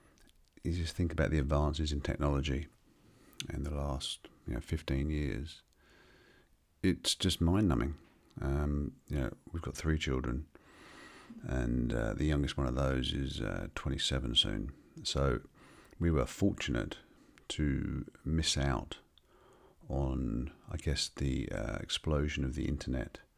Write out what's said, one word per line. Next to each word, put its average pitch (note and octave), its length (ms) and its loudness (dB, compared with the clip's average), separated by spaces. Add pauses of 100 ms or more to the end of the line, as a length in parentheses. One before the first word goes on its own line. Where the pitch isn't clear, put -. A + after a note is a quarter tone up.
(640)
You E2 100 0
just E2+ 220 -2
think E2+ 160 2
about E2 200 2
the D#2 80 4
advances D2 520 2
in C#2+ 100 -2
technology C#2+ 680 0 (840)
in C#2 120 -4
the D2+ 100 -4
last, C#2+ 540 -4 (200)
you D#2+ 60 -4
know, A#1 60 -4
fifteen C#2+ 500 -2
years. D2 520 -4 (1200)
It's - 320 2
just - 260 0
mind-numbing. E2 540 4 (460)
Um, D2 520 2 (160)
you D2 100 0
know, B1+ 120 0 (200)
we've E2+ 100 -4
got - 140 -6
three D#2 220 2
children, B1+ 480 -2 (1000)
and, A#1+ 500 0
uh, A1 200 0
the - 120 0
youngest C#2+ 320 2
one C2+ 100 2
of B1 80 0
those C2 380 0
is, C2+ 280 -2
uh, G1+ 340 -4
twenty-seven C2+ 600 -2
soon. G1+ 360 0 (320)
So C#2 360 2 (600)
we E2+ 120 4
were C#2+ 140 4
fortunate - 720 0 (520)
to C2+ 560 0 (180)
miss D#2+ 340 2
out C2+ 400 0 (920)
on, C2 640 0 (200)
I E2 60 -6
guess, - 380 0
the, C2+ 360 0
uh, G#1 300 -4
explosion D2 640 0
of B1+ 100 -2
the D2 100 -2
internet B1+ 540 -2 (180)